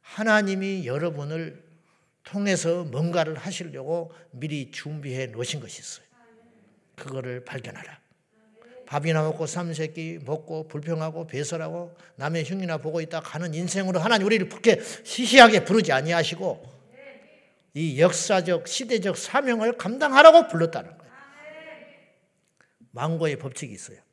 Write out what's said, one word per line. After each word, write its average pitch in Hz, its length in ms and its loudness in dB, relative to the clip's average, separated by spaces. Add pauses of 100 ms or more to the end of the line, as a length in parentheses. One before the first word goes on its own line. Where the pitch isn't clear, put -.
하나님이 196 840 -2
여러분을 151 760 -6 (600)
통해서 180 640 -2
뭔가를 160 520 -2
하시려고 165 760 -8 (200)
미리 143 400 -8
준비해 143 560 -10
놓으신 117 340 -8
것이 - 220 -18
있어요. - 240 -18 (880)
그거를 127 480 -12
발견하라. - 600 -16 (800)
밥이나 156 360 -2
먹고 160 240 -4
삼세끼 160 760 -8
먹고 156 440 -8
불평하고 160 580 -8
배설하고 160 680 -8 (220)
남의 156 280 -4
흉이나 170 340 -6
보고 156 220 -6
있다 160 200 -8
가는 160 320 -8
인생으로 185 460 -4
하나님 196 280 2
우리를 214 220 0
그렇게 - 320 2
시시하게 233 840 8
부르지 180 280 2
아니하시고 165 840 -2 (1000)
이 147 260 -4
역사적 175 680 2
시대적 220 520 -4
사명을 240 580 0
감당하라고 294 720 8
불렀다는 160 480 -4
거예요. - 160 -20 (1800)
망고의 156 440 -2
법칙이 123 380 -12
있어요. - 240 -20 (140)